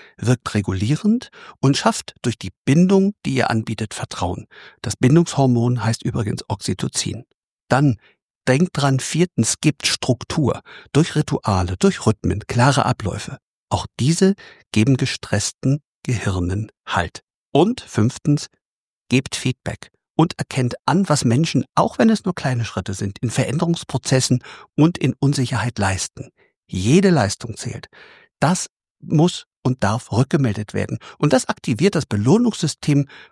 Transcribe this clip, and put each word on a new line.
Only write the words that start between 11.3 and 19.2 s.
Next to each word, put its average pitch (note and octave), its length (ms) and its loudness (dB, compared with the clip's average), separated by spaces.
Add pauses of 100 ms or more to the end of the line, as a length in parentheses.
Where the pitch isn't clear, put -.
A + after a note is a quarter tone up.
durch - 300 0
Rhythmen, G2 400 0
klare - 400 2
Abläufe. A2 500 -6 (320)
Auch - 180 -4 (140)
diese E3+ 320 2 (400)
geben A#2 240 4
gestressten - 840 -2 (200)
Gehirnen F#2+ 680 -4 (140)
Halt. - 340 -4 (320)
Und G3 300 2
fünftens, - 640 0 (640)
gebt B2+ 260 0